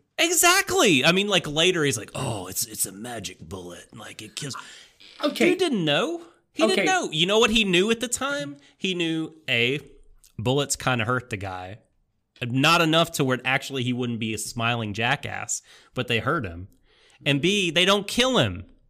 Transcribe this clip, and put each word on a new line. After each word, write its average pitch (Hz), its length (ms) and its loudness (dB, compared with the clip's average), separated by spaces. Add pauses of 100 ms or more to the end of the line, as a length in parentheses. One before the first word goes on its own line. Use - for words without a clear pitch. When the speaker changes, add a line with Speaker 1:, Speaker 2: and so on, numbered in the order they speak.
(180)
Speaker 1:
Exactly! 349 840 4
I 160 80 6
mean, 196 160 2
like, 190 200 0
later 160 360 2
he's 139 140 0
like, - 180 -12
"Oh, 117 320 -6
it's, - 180 -6
it's 110 200 -6
a 95 80 -12
magic 104 480 -12
bullet. 87 520 -14
Like, 104 280 -16
it 107 160 -14
kills." 143 180 -10 (680)
Speaker 2:
Okay. 311 260 2
Speaker 1:
Dude 359 100 2
didn't 277 260 0
know. 220 360 0 (320)
He 302 100 0
Speaker 2:
Okay. 370 140 4
Speaker 1:
didn't - 80 2
know. 359 260 0
You 156 140 2
know 202 140 4
what 233 100 6
he 220 160 2
knew 190 260 4
at 226 80 -2
the 240 80 -6
time? 285 480 -4 (220)
He 190 180 -2
knew, 160 400 -4 (140)
A, 123 300 2 (600)
bullets 135 380 0
kinda 123 260 0
hurt 123 260 -4
the 110 80 -8
guy. 92 420 -10 (600)
Not 135 400 2
enough 160 320 2
to 143 120 0
where 127 200 0
actually 135 380 -2
he 123 100 -2
wouldn't 120 260 -4
be 110 140 -4
a 104 40 -6
smiling 117 560 -4
jackass, 113 680 -4 (320)
but 127 140 -4
they 117 120 2
hurt 127 260 -2
him. 87 240 -12 (560)
And 139 160 2
B, 185 300 2
they 175 140 4
don't 202 220 2
kill 247 300 2
him. 95 280 0 (240)